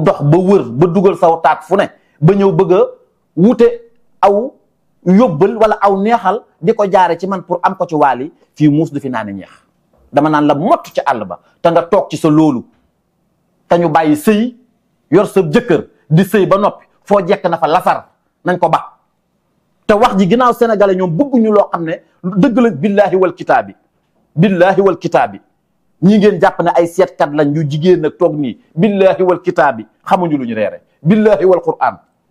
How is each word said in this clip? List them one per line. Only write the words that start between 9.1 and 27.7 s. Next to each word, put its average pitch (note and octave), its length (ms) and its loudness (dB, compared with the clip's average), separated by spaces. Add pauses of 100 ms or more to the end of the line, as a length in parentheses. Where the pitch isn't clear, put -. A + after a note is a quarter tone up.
naani A2 240 -8
ñeex. F2+ 160 -16 (640)
Dama D3 180 0
naan D3+ 160 0
la D3 80 2
mott G3+ 300 -2 (100)
ci - 100 -4
àll B2 220 -4
ba, F2+ 140 -14 (200)
te E3+ 80 0
nga E3+ 140 2
toog F#3 280 -2
ci D#3 60 -6
sa D#3+ 140 0
loolu. D3+ 340 2 (1040)
Te F3 100 0
ñu E3+ 100 0
bàyyi D#3 280 0
sëy, A3 400 -2 (540)
yor F#3+ 160 4
sa - 160 -2
jëkkër, D#3 440 -2 (220)
di E3 160 2
sëy F#3+ 220 0
ba F#3 100 2
noppi, G3+ 300 -4 (180)
foo G3+ 220 0
jekk G3 240 -2
na E3 80 -2
fa D3+ 80 -2
lasar, - 420 -2 (380)
nañ F3+ 120 -2
ko D#3+ 120 0
ba. - 260 -4 (880)
Te A3 60 2
wax G#3+ 240 2
ji F#3+ 140 2
ginnaaw A#3+ 240 2
sénégalais G3+ 420 0
ñoom F#3 140 -2
bëgguñu A3+ 420 0
loo G3+ 180 2
xam E3+ 140 -6
ne D#3+ 160 -8 (220)
dëgg G3+ 380 -2
la, A#3 100 2
billaahi F#3+ 460 -2
wal F3+ 180 0
kitaabi. A2+ 400 -4 (600)
Billaahi F3 440 2
wal G3 180 2
kitaabi. A#2 420 -2 (600)
Ñi G3+ 160 4
ngeen G3 220 2
jàpp F3+ 220 0
ne E3+ 120 -2
ay E3+ 120 2
seetkat E3+ 460 -2
lañ D3 220 0
yu D#3+ 140 -2
jigéen D#3 320 0